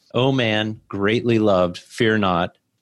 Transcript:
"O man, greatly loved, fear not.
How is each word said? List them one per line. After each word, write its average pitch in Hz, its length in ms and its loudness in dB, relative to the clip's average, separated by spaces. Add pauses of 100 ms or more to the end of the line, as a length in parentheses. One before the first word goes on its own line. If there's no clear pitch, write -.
(140)
"O 131 180 2
man, 110 560 -2
greatly 110 500 0
loved, 92 400 2
fear 110 400 -2
not. 92 400 -2 (220)